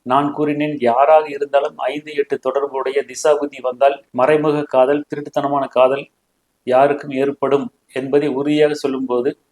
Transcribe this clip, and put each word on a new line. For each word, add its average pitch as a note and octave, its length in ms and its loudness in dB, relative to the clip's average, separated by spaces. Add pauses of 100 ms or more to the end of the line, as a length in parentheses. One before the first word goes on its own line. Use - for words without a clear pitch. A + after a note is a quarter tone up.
நான் C#3 300 0
கூறினேன், D3+ 480 -4
யாராக C#3+ 500 4
இருந்தாலும் C#3+ 480 -4
ஐந்து D3 380 -8
எட்டு C#3 240 -4
தொடர்புடைய C3+ 680 -4
திசாபுத்தி C#3+ 540 -2
வந்தால் B2+ 500 0
மறைமுக D3+ 520 2
காதல், C#3+ 460 2
திருட்டுத்தனமான C#3+ 580 -4
காதல் C3 420 0 (540)
யாருக்கும் C#3+ 480 0
ஏற்படும் C3+ 600 -2 (220)
என்பதை C#3 340 0
உறுதியாக D3 460 0
சொல்லும்போது C3 640 -2 (140)